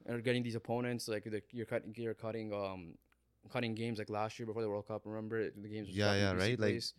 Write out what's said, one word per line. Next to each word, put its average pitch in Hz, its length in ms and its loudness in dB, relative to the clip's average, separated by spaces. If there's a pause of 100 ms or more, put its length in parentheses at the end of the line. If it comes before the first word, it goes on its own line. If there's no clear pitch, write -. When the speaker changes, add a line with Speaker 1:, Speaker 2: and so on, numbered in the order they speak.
Speaker 1:
And 120 180 -2
getting 123 180 4
these 117 140 -2
opponents, 120 500 -2
like, 104 180 0
the, 107 180 -2 (100)
you're 117 140 -4
cut-, 120 180 0 (120)
you're 113 180 -2
cutting, 110 380 -4
um, 95 420 -4 (560)
cutting 120 240 0
games, 113 240 -2
like, 107 120 -4
last 107 280 -2
year 120 80 -6
before 110 160 -2
the 110 80 2
World 101 180 -2
Cup. 107 160 -4
Remember, 110 340 -4
it, 101 240 -2
the 107 60 -8
games 107 200 -4
were 90 60 -6
Speaker 2:
Yeah, 104 120 6
Speaker 1:
stuck 101 100 6
in 101 60 6
Speaker 2:
yeah, 98 100 6
Speaker 1:
B 90 80 4
C 95 60 6
Speaker 2:
right? 120 140 4
Like, 107 100 6
Speaker 1:
place. 117 280 0